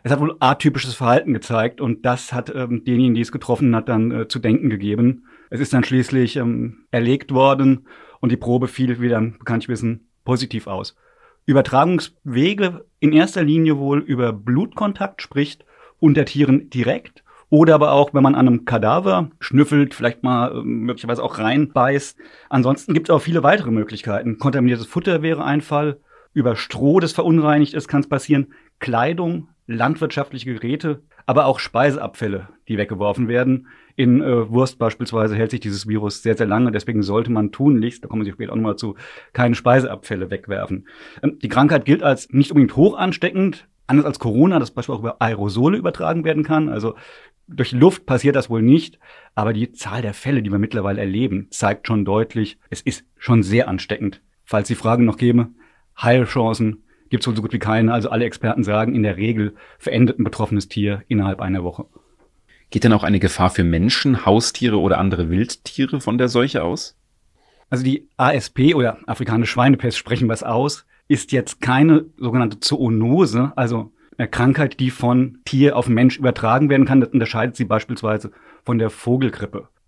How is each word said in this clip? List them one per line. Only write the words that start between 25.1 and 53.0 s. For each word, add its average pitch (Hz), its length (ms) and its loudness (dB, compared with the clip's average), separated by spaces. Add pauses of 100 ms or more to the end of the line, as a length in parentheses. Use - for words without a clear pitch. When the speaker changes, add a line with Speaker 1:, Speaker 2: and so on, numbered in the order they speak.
Speaker 1:
wäre 156 240 -2
ein 147 160 0
Fall. 147 400 -4 (320)
Über 117 240 0
Stroh, 147 420 2
das 165 140 0
verunreinigt 151 600 2
ist, 151 140 -8
kann's 143 220 -2
passieren. 139 380 0 (320)
Kleidung, 165 680 -2 (180)
landwirtschaftliche 127 920 -4
Geräte, 143 480 -6 (220)
aber 135 200 2
auch 131 140 0
Speiseabfälle, 117 880 -2 (180)
die 110 100 -4
weggeworfen 104 520 -2
werden. 127 380 0 (280)
In, 123 260 4
äh, 117 280 0
Wurst 127 280 0
beispielsweise 110 600 -2
hält 110 140 -2
sich 120 100 -6
dieses 101 260 -8
Virus 104 340 -4
sehr, 113 140 0
sehr 110 120 0
lange. 110 260 2
Deswegen 107 280 -2
sollte 110 300 -2
man 107 220 -2
tunlichst, 120 500 0
da - 60 -18
kommen 110 160 -4
wir 98 80 -8
später 101 180 -12
auch - 60 -6
nochmal 110 180 -2
zu, 101 200 -10 (360)
keine 120 240 0
Speiseabfälle 107 720 -2
wegwerfen. 98 560 -8 (380)
Ähm, - 180 -2
die - 60 -6
Krankheit 143 380 2
gilt 156 180 2
als 143 260 0
nicht 139 220 2
unbedingt 139 240 4
hoch 185 220 4
ansteckend, 180 720 -2 (180)
anders 143 180 4
als 143 140 -6
Corona, 147 400 2
das 117 120 -4
beispielsweise 123 260 -8
auch 113 180 -8
über - 60 -20
Aerosole 113 560 0
übertragen 165 480 -4
werden 156 180 -2
kann. 156 240 0
Also 110 280 -6 (540)
durch - 220 -6
Luft 135 340 4
passiert 135 300 0
das 131 140 -2
wohl 113 120 0
nicht, 143 380 2 (340)
aber 110 200 -2
die 110 180 -4
Zahl 107 300 -10
der 104 120 -6
Fälle, 131 300 -2
die 101 80 -4
wir 101 80 0
mittlerweile 104 400 -4
erleben, 101 500 -4
zeigt - 380 -4
schon 107 160 0
deutlich, 107 540 -2 (120)
es - 120 -12
ist - 240 -8 (120)